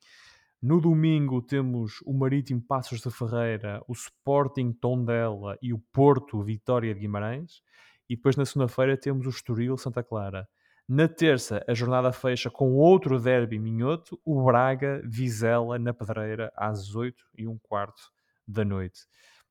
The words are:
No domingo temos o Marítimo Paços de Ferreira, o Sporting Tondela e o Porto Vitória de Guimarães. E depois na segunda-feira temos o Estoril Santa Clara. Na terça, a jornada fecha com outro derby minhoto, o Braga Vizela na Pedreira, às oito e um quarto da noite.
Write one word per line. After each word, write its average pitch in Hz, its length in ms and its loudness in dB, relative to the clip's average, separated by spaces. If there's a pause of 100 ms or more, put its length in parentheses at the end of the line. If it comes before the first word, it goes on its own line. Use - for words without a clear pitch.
(600)
No 151 180 4
domingo 156 640 2
temos 123 640 -4
o 139 80 -4
Marítimo 135 480 0
Paços 127 400 -6
de 123 100 -6
Ferreira, 113 800 -4
o - 20 -8
Sporting 135 800 -2
Tondela 117 880 -2
e 120 120 -4
o 113 60 -6 (120)
Porto 135 500 4
Vitória 113 520 -2
de 98 80 -8
Guimarães. 107 600 -6 (480)
E 123 60 -2
depois 131 220 2
na 139 80 0
segunda-feira 131 520 0
temos 135 300 -4
o - 20 -4
Estoril 123 480 -4
Santa 123 240 -6
Clara. 98 460 -8 (400)
Na 147 200 4
terça, 143 600 0
a 120 60 0
jornada 127 380 2
fecha 123 360 -2
com 131 280 2
outro 156 440 6
derby 120 380 2
minhoto, 117 640 -4
o 143 220 0
Braga 131 580 2
Vizela 117 760 0
na 120 160 -2
Pedreira, 110 600 -6
às 101 380 -4
oito 120 320 -6 (100)
e 110 120 -8
um 113 100 -8
quarto - 540 -8 (360)
da 107 160 -2
noite. 95 380 -4 (500)